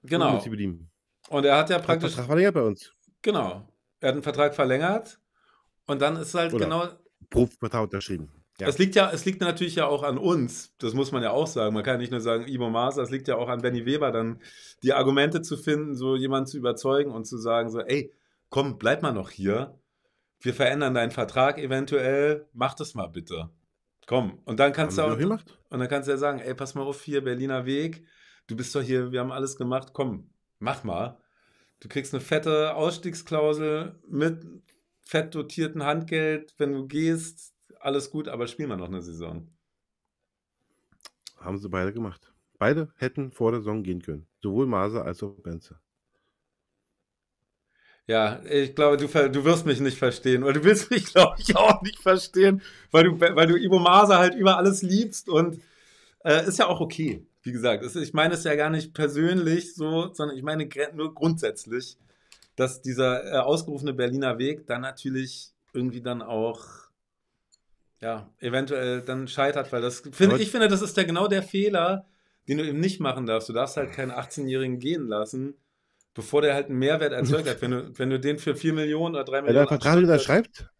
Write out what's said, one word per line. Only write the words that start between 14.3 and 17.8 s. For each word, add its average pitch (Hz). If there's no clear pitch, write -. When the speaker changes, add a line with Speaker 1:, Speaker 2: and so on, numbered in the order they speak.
Speaker 1:
die 131
Argumente 139
zu 160
finden, 151
so 131
jemanden 135
zu 139
überzeugen 135
und 113
zu 123
sagen, 113
so, 113